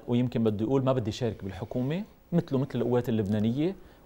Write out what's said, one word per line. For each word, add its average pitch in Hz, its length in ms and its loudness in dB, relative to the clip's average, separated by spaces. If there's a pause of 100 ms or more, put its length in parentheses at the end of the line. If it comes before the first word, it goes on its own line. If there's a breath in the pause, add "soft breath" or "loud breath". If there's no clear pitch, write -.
ويمكن 120 360 0
بده 107 220 2
يقول 135 180 2
ما 131 100 2
بدي 110 180 0
شارك 107 320 -4
بالحكومة، 127 600 -4 (280)
مثله 165 280 0
مثل 143 160 -2
القوات 120 340 2
اللبنانية، 113 680 2 (300 soft breath)